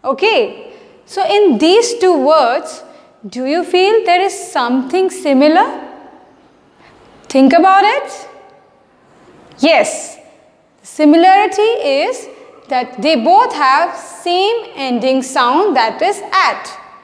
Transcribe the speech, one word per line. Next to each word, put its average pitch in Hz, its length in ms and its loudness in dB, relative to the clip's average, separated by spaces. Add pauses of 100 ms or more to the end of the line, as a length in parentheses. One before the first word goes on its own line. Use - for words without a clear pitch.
Okay, 269 680 -2 (340)
so - 180 -6
in 392 340 2
these 415 420 2
two 320 260 2
words, 294 560 0 (460)
do 247 160 -10
you 320 200 -2
feel 381 420 2
there 359 160 2
is - 280 -6
something 269 600 -2
similar? 302 760 0 (1400)
Think 269 280 4
about 381 320 4
it. - 440 -4 (1300)
Yes, - 580 0 (640)
the - 60 -20
similarity 370 760 2
is 415 680 -2 (440)
that 247 320 -6
they 311 140 2
both 349 360 2
have 294 420 0
same 392 720 -4 (100)
ending 262 460 -2
sound, 269 560 0
that 220 240 0
is 392 220 -2 (100)
at. 320 460 -2 (260)